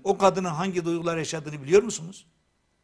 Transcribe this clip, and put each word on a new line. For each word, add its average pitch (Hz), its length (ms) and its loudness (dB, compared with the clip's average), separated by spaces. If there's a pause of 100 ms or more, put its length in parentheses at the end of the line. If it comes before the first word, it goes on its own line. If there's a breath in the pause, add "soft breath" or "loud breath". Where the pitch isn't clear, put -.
o 196 140 2
kadının 185 320 4
hangi 175 360 -2
duygular 170 320 -2
yaşadığını 147 460 -8
biliyor 185 200 6
musunuz? 180 420 -10 (580)